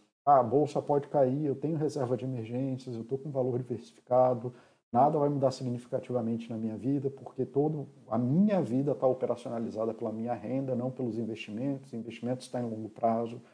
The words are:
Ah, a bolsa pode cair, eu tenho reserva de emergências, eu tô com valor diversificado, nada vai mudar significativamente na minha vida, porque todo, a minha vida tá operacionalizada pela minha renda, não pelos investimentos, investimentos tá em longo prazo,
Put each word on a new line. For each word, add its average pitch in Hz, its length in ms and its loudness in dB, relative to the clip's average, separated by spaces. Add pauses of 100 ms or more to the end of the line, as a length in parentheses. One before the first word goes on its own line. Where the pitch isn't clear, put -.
(260)
Ah, 143 140 8
a - 20 4
bolsa 131 400 2
pode 143 260 0
cair, 143 380 2
eu 131 100 0
tenho 151 220 -2
reserva 135 380 0
de 123 80 -8
emergências, 127 720 -4
eu 113 100 -6
tô 135 120 -4
com 151 140 -10
valor 131 280 0
diversificado, 123 920 2 (400)
nada 143 260 6
vai 143 100 4
mudar 135 220 2
significativamente 120 1000 -4
na 113 80 -6
minha 110 180 -4
vida, 135 340 -2
porque - 360 -6
todo, 147 420 0 (200)
a 113 100 0
minha 175 420 4
vida 131 340 0
tá 135 120 0
operacionalizada 117 880 0
pela 110 180 -4
minha 113 220 -4
renda, 127 400 -4
não 123 160 -2
pelos 120 280 -4
investimentos, 117 760 -6
investimentos 117 540 -6
tá 123 120 -4
em 120 80 -4
longo 110 220 -8
prazo, 117 500 0 (140)